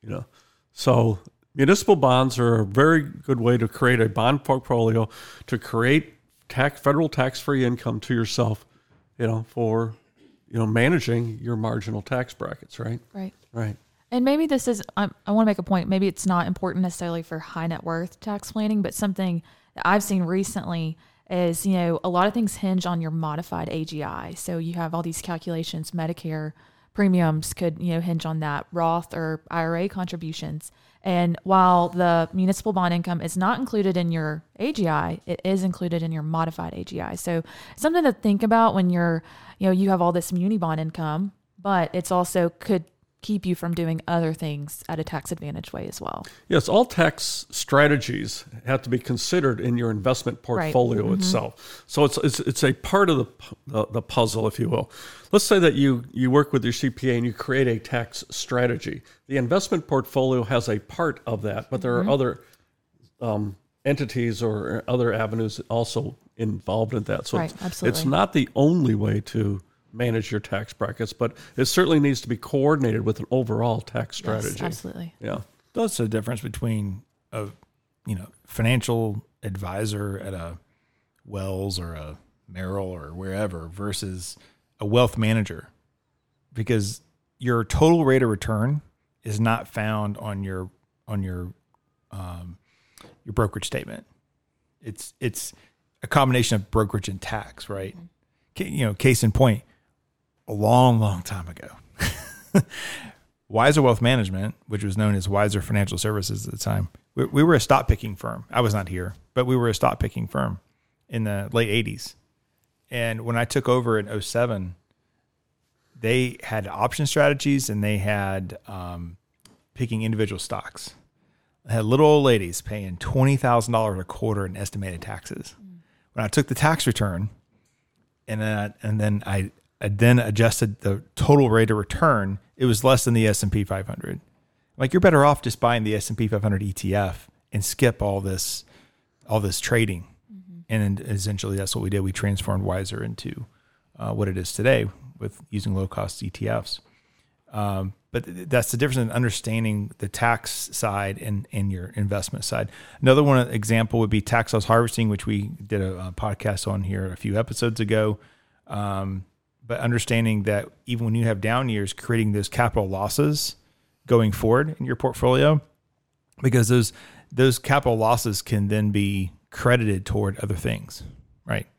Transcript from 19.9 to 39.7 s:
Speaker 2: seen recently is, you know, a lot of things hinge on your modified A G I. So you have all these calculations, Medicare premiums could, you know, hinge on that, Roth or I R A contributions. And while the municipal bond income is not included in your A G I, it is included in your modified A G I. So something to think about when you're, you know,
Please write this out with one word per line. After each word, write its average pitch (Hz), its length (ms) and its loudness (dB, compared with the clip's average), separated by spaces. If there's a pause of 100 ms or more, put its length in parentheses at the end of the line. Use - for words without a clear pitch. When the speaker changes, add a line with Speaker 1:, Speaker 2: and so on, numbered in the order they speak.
Speaker 2:
seen 190 180 0
recently 170 720 -4 (320)
is, 175 380 -2
you 196 60 2
know, 170 320 2
a 185 40 -2
lot 180 200 2
of 202 40 -2
things 220 220 -2
hinge 185 320 -2
on 175 140 -2
your 160 100 -4
modified 160 580 -6
A 160 160 -4
G 151 200 -8
I. 175 300 -10
So 170 240 -6
you 165 160 -6
have 165 200 -4
all 170 80 -2
these 165 180 -6
calculations, 165 680 -6
Medicare 160 640 -6 (420)
premiums 175 580 4
could, 165 300 -4
you 175 120 0
know, 170 60 0
hinge 165 240 -2
on 160 160 -4
that, 147 300 -4
Roth 170 420 0
or 160 380 -4
I 165 120 -2
R 165 140 0
A 185 120 -2
contributions. 160 840 -8 (320)
And 175 400 2
while 180 460 6
the 170 440 2
municipal 190 400 0
bond 175 220 0
income 175 260 -2
is 170 160 -6
not 196 220 0
included 208 380 0
in 170 160 0
your 156 320 -4 (160)
A 269 120 -2
G 202 160 0
I, 165 380 -2
it - 180 -6
is 190 200 2
included 170 400 -2
in 160 80 -4
your 156 100 -6
modified 160 520 -4
A - 100 -10
G - 160 -10
I. - 160 -8
So 170 260 -2 (320)
something 330 300 2
to 262 80 6
think 202 320 0
about 226 300 4
when 180 140 4
you're, 170 360 0 (340)
you 190 80 0
know, 185 60 6